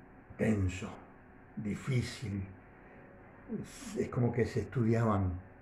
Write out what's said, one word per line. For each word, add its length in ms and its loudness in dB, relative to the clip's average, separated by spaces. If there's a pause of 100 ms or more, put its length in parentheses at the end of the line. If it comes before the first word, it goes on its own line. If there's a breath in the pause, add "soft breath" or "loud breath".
(360)
tenso, 540 2 (640)
difícil. 840 -2 (1200 loud breath)
Es, 340 -12
es 120 0
como 240 4
que 120 4
se 160 0
estudiaban 720 4 (300)